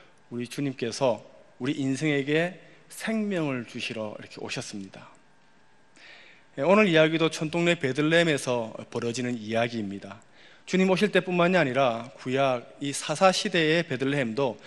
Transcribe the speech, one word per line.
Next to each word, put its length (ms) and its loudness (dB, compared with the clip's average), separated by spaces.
우리 160 -8
주님께서 800 -2
우리 140 -2
인생에게 880 -2
생명을 720 -4
주시러 560 -8
이렇게 220 -16
오셨습니다. 680 -10
예, 60 -2
오늘 260 6
이야기도 400 4
촌동네 460 0
베들레헴에서 960 0
벌어지는 460 -4
이야기입니다. 840 -4
주님 240 2
오실 240 2
때뿐만이 420 2
아니라 600 2
구약 680 -2
이 100 -4
사사 400 2
시대의 520 2
베들레헴도 840 -2